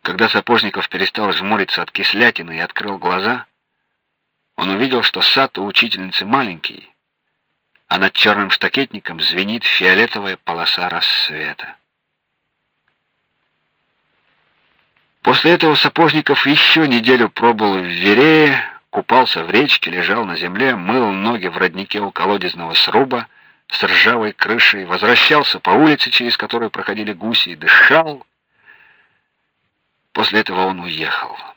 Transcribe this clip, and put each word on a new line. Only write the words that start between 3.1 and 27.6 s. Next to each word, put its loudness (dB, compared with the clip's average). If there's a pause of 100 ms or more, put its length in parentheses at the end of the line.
он -4
увидел, 0
что -2
сад 0
у -6
учительницы -4
маленький, -4 (920)
а -4
над 0
чёрным 2
штакетником -4
звенит -2
фиолетовая 0
полоса -4
рассвета. -4 (3500)
После 4
этого 4
Сапожников 2
ещё 4
неделю 4
пробыл 0
в -4
Верее, 4 (300)
купался 0
в -10
речке, 2
лежал -2
на -8
земле, -2
мыл 0
ноги -2
в -6
роднике -4
у -4
колодезного -4
сруба 0 (400)
с -4
ржавой 2
крышей, 0
возвращался 2
по -2
улице, 4
через -2
которую -4
проходили -8
гуси, -4
и -14
дышал, 2 (1900)